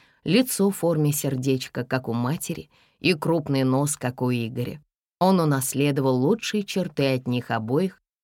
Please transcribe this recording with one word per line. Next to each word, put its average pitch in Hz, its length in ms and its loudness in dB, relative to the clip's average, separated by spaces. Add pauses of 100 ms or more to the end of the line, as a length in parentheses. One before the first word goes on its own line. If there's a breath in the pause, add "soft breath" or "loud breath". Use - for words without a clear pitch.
(220 soft breath)
лицо 202 480 2
в 190 60 -4
форме 156 360 2
сердечка, 131 720 -2
как 127 240 -4
у 117 40 -4
матери, 127 580 -4 (300 soft breath)
и 180 140 2
крупный 151 500 0
нос, 139 320 0
как 127 260 -6
у 127 80 0
Игоря. 120 520 -4 (360)
Он 185 220 4
унаследовал 139 760 2
лучшие 202 460 0
черты 151 520 -2
от 127 120 -4
них 123 240 -4
обоих 123 500 -2 (240)